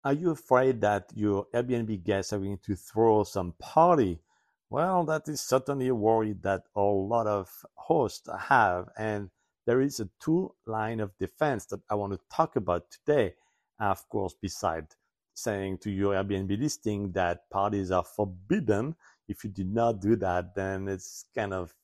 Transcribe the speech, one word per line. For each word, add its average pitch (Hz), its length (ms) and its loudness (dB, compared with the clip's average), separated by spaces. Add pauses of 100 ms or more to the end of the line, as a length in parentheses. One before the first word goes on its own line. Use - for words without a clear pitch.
Are 139 80 2
you 170 160 0
afraid 131 520 2
that 104 340 0
your 101 360 0
Airbnb 117 520 -2
guests 98 280 0
are 107 60 -2
going 98 220 -4
to 98 160 -4
throw 107 480 4
some 90 340 -4
party? 151 640 4 (500)
Well, 175 360 0
that 156 220 -2
is 147 140 -6
certainly 131 460 0
a 127 80 2
worry 110 460 2
that 95 240 -2 (100)
a 104 60 0
lot 101 440 2
of 101 240 -2 (240)
hosts - 560 -2 (180)
have, 95 480 4
and 104 360 -6 (340)
there 120 160 2
is 139 180 -2
a 104 100 -6 (120)
two 170 320 0 (140)
line 110 320 -4
of 101 180 -4
defense 127 480 -4
that - 240 -10
I 107 60 0
want 101 180 -4
to 95 60 -8 (100)
talk - 260 0
about 87 360 -2
today. 131 420 0 (460)
Of 101 300 -2
course, 98 300 -4
beside 82 500 -4 (440)
saying 95 460 -4
to 107 100 -8
your 98 240 0
Airbnb 98 460 -2
listing 104 540 -4
that 87 360 -2
parties 98 400 0
are 92 140 2
forbidden, 107 920 -2 (320)
if - 160 -12
you 110 60 -6
did 95 240 -6
not 113 280 2
do 107 160 4
that, 90 360 -2
then 95 340 -4
it's - 460 -8
kind 104 180 -4
of 90 220 -6 (100)